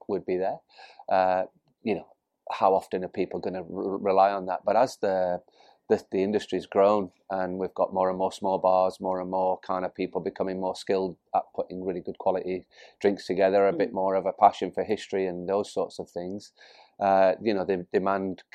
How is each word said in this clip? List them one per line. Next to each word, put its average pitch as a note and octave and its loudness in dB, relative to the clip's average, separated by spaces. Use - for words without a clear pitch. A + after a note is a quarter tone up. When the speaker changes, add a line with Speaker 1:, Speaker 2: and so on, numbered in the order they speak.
Speaker 1:
would F#2+ -4
be F#2+ -2
there. F#2+ -4
Uh, F#2 2
you G#2+ 0
know, E2 -10
how G2 4
often F#2 -2
are - -10
people - -4
gonna F#2 -6
r-, F#2+ -6
rely G2 4
on F#2+ -4
that? F#2 -4
But G2+ 0
as B2+ 2
the, F#2 0
the, G#2+ 2
the G2 0
industry's G2 -2
grown G2+ 4
and F#2 -4
we've F#2 -6
got F#2 -2
more F#2 2
and F#2 -4
more F#2 0
small F#2+ -2
bars, F#2 2
more F#2 -4
and F2+ -8
more F#2 -2
kind F#2 -4
of F2 -8
people F#2 -4
becoming F#2 -6
more F#2 -4
skilled F#2+ -4
at F#2+ 0
putting F#2 -8
really F2+ -4
good F2+ -12
quality F#2 -2
drinks G2+ 0
together, G2 4
a G2 2
bit F2+ 0
Speaker 2:
Mm. - -12
Speaker 1:
more F#2+ 0
of F#2 0
a F#2+ 0
passion G2+ 4
for F#2+ -4
history G2 -2
and F2 -6
those G2 -2
sorts - -4
of - -12
things, F#2 -10
uh, F#2+ 4
you G#2+ 0
know, F#2+ 0
the F2+ -2
demand F#2+ 0